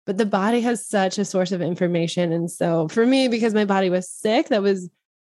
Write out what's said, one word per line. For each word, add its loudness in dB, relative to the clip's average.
but -4
the 2
body 2
has -2
such 0
a 0
source -2
of -2
information. 0
And -2
so 0
for 2
me, 4
because 0
my 2
body 2
was -2
sick, -2
that 0
was 0